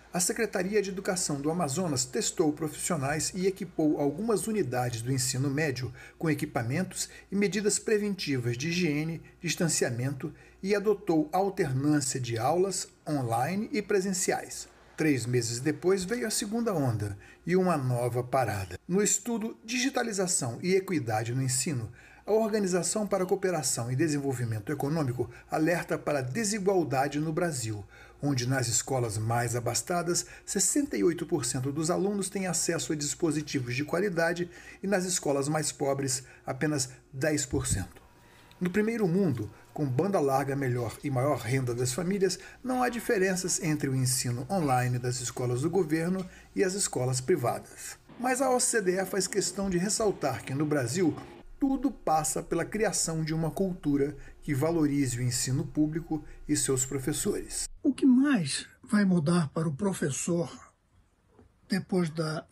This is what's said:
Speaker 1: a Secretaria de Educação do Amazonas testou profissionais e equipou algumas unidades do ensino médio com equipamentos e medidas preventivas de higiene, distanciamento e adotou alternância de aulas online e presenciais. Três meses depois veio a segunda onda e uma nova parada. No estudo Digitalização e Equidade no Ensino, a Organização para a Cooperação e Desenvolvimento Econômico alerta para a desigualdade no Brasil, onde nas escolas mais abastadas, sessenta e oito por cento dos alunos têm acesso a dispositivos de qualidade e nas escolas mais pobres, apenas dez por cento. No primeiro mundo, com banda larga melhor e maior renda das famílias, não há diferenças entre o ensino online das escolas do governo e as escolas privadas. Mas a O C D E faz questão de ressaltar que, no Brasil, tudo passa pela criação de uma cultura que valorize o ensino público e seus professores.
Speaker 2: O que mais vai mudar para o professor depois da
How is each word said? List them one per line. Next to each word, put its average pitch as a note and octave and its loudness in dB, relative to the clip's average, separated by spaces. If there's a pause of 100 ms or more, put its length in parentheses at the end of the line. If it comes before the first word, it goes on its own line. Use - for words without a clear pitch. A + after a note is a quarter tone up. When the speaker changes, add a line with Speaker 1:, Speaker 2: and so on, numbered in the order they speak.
(120)
Speaker 1:
a F3 -2
Secretaria G#3 0
de G3 -2
Educação F#3 -2
do D3+ 0
Amazonas D#3+ 0
testou F3 0
profissionais D3+ -2
e F#3+ 2
equipou E3 0
algumas F3+ 0
unidades B2+ 0
do A#2+ -4
ensino C3+ 0
médio C3+ -2 (240)
com E3 0
equipamentos D3 -2 (240)
e - -8
medidas G3+ 2
preventivas D#3+ 0
de C#3 -4
higiene, E3 0 (220)
distanciamento D3 -2 (300)
e F#3+ 2
adotou F#3+ 2
alternância D3+ 2
de A#2 -2
aulas F3+ 2 (220)
online C#3+ 0
e G#3 0
presenciais. - 0 (280)
Três C#3 2
meses A#2 0
depois E3+ 0
veio A#3 -2
a A3 -2
segunda A3+ -2
onda G#2+ 0 (260)
e E3+ 2
uma F#3 4
nova B2 0
parada. G2+ -2
No F#3 2
estudo A3+ 0
Digitalização A3+ -2
e F3+ 2
Equidade A#2+ 0
no C3 0
Ensino, B2+ -2 (340)
a - -4
Organização G#3 2
para G3 0
a - -6
Cooperação F3 0
e C3 0
Desenvolvimento C3+ 0
Econômico C#3 -2 (220)
alerta D#3+ 0
para D3 0
a - -2
desigualdade D#3+ 0
no D#3 -2
Brasil, B2 -2 (380)
onde C3+ 2
nas B2+ 0
escolas A#2 0
mais A#2 0
abastadas, E3 -2 (200)
sessenta C#4 0
e G3+ 0
oito E3+ 2
por D3 -2
cento C3+ -2
dos D#3 -2
alunos F#3 0
têm F#3+ -4
acesso E3+ -2
a D#3+ -2
dispositivos D3 -2
de C#3 -2
qualidade E3+ 0 (320)
e - -6
nas F#3+ 2
escolas C#3+ 0
mais D#3 0
pobres, C3+ -2 (240)
apenas D3+ -2 (240)
dez D3 0
por C3+ -2
cento. - -2 (560)
No F3+ 0
primeiro G#3+ 2
mundo, D#3+ 2 (240)
com D#3 -2
banda D#3+ 2
larga C3+ 2
melhor B2 -2
e C#3+ -4
maior C3 2
renda B2 -2
das B2+ -2
famílias, F#3 0 (240)
não B3+ 0
há B3 2
diferenças F#3+ 0
entre D3+ 0
o C3 -2
ensino B2+ 0
online B2+ 2
das B2 -4
escolas B2 -2
do D#3 0
governo F3 0 (300)
e G3 2
as F#3 0
escolas C3 0
privadas. - -2 (200)
Mas B3+ 0
a C4+ 4
O B3 4
C A#3 2
D F#3 2
E F#3+ 2
faz F#3+ -2
questão G3 2
de F3+ 2
ressaltar F#3 2
que, C3 -4
no D3 2
Brasil, D3 4 (440)
tudo C4+ 2
passa D#3 0
pela E3 0
criação E3+ 0
de D#3 -2
uma D#3+ 0
cultura D3+ 0 (240)
que D3+ -2
valorize C#3+ 2
o B2 -2
ensino B2+ 0
público D#3 -2 (240)
e D3+ 2
seus C3 0
professores. C#3+ -4 (140)
Speaker 2:
O C#4+ 2
que - 2
mais B3+ 4 (160)
vai G#3 2
mudar F3 4
para E3 -2
o D3+ -2
professor E3+ -2 (960)
depois F3+ 0
da D#3 -4